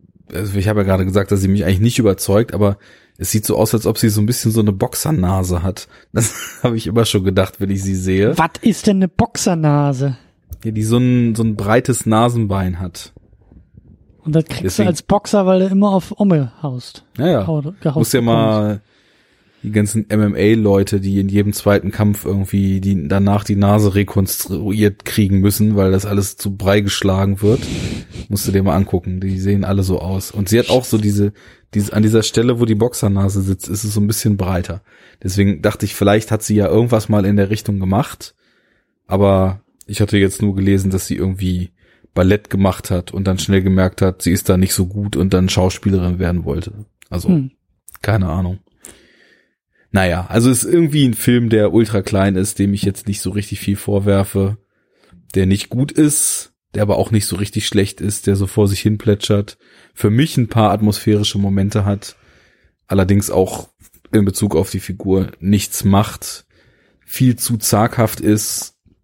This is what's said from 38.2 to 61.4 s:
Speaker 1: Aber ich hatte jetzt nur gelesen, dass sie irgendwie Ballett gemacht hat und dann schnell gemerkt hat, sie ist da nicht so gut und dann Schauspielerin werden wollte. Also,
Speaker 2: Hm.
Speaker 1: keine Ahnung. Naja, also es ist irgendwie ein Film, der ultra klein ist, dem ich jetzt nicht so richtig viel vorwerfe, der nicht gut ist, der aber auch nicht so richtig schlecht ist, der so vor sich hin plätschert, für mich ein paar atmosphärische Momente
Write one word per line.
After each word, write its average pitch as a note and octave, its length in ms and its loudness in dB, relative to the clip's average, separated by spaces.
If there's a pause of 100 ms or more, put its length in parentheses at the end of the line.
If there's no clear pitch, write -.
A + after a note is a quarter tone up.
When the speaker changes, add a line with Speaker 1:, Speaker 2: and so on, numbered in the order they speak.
Speaker 1:
Aber F#2+ 560 2 (240)
ich - 160 -8
hatte G#2 160 0
jetzt G2 240 2
nur G2+ 120 0
gelesen, F#2+ 360 0
dass F#2 160 -4
sie - 100 -4
irgendwie F#2 540 -2 (420)
Ballett F#2 380 2
gemacht G2 400 0
hat F2 220 -4
und F#2+ 140 -4
dann F#2 120 0
schnell G2 240 2
gemerkt F#2+ 400 0
hat, F#2 200 0
sie E2+ 80 0
ist G2 200 0
da F#2 80 4
nicht F#2+ 160 2
so F#2 120 0
gut G2+ 300 -6
und F#2 180 0
dann F#2 140 2
Schauspielerin F#2 720 0
werden F2 260 -2
wollte. - 280 -6 (380)
Also, F2 200 -4
Speaker 2:
Hm. C#3 200 0 (520)
Speaker 1:
keine G2+ 260 0
Ahnung. F2+ 300 -4 (1300)
Naja, F2+ 380 0
also A#2+ 220 2
es B2+ 140 0
ist - 80 -2
irgendwie D3+ 340 2
ein A#2 80 0
Film, A#2+ 360 2
der G#2 220 4
ultra G#2+ 300 2
klein G2 340 0
ist, F#2+ 220 -2
dem G2+ 160 2
ich F#2+ 80 -4
jetzt - 240 -4
nicht G2+ 140 -4
so F#2+ 100 -6
richtig G#2 300 -6
viel G2+ 160 -2
vorwerfe, G2 840 0 (760)
der F#2+ 120 2
nicht G2 220 0
gut C3 240 -2
ist, - 600 0 (220)
der G2+ 80 0
aber G2+ 140 2
auch - 160 0
nicht G#2 140 2
so - 100 -6
richtig G#2 300 -4
schlecht G2 340 -2
ist, - 260 -6
der G2+ 80 2
so F#2+ 140 0
vor G#2 180 2
sich G2 140 -2
hin G#2+ 180 0
plätschert, G2+ 580 -2 (360)
für - 180 0
mich C3+ 260 2
ein B2 120 2
paar G#2+ 240 2
atmosphärische G#2 640 0
Momente G2 460 0